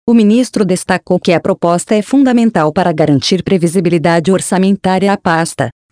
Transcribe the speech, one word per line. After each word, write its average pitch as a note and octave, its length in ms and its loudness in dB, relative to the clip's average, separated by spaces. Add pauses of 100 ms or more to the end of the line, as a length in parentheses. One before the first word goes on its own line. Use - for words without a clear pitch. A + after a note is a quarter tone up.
O A#3+ 80 -2
ministro A3 520 2
destacou F3+ 560 -2
que F3+ 120 0
a D#3 80 2
proposta F3 540 -2
é G#3+ 80 0
fundamental A#3 720 0
para F3+ 200 0
garantir D#3 520 0
previsibilidade E3+ 880 0
orçamentária F#3+ 800 0
à G3+ 40 -2
pasta, E3 520 -2 (240)